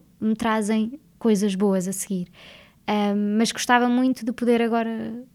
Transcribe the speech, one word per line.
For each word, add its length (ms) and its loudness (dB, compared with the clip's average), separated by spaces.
me 120 2
trazem 640 0
coisas 360 2
boas 320 0
a 60 -4
seguir. 340 -6
Ahm, 500 0
mas 140 2
gostava 380 2
muito 360 0
de 80 -4
poder 280 2
agora 600 -4